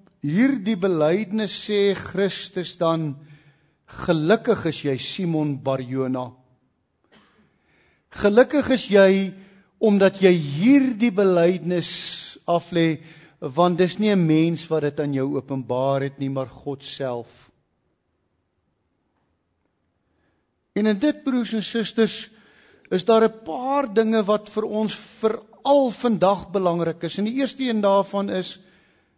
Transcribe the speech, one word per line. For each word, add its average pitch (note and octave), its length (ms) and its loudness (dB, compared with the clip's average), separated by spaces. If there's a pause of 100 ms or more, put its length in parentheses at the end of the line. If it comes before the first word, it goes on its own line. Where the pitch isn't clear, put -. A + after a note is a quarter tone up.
(220)
hierdie A3 560 0
belydenis F#3 760 0 (100)
sê G3+ 320 2
Christus - 840 -6
dan, D#3+ 380 -2 (680)
"Gelukkig F3+ 800 0
is - 180 -6
jy, C#3 120 0
Simon D#3 680 -4
Barjona. C3 680 -4 (1800)
Gelukkig B3 600 4
is B3+ 180 0
jy F#3+ 460 6 (440)
omdat G3 420 2
jy F#3 120 8
hierdie G#3+ 760 2
belydenis F3+ 1400 -2
aflê, E3 540 0 (400)
want E3+ 380 0
dis F3+ 200 0
nie G#3+ 120 2
'n F#3 160 2
mens D#3+ 420 2
wat D#3 140 -2
dit D3 180 -4
aan C#3+ 140 -2
jou C#3 220 -2
openbaar C3+ 680 -4
het C#3 160 -8
nie, C#3 100 -4
maar C3 200 -6
God C#3 360 -12
self." - 640 -10 (3250)
En G#3 120 0
in G#3 120 2
dit, D4 260 0
broers B3 280 -2
en G#3+ 100 -2
susters, - 680 -2 (600)
is F3+ 140 -2
daar A3+ 200 4
'n A3 200 -2
paar B3+ 500 -4
dinge A3 280 2
wat G#3 280 -2
vir G#3+ 140 -4
ons G#3+ 300 -4
veral - 960 0
vandag F#3 600 0
belangrik E3+ 520 -2
is. E3 160 -6
En G3+ 60 -2
die B3 160 -4
eerste C4+ 220 -4
een A3+ 180 -2
daarvan G3 500 0
is, F#3 280 -6 (600)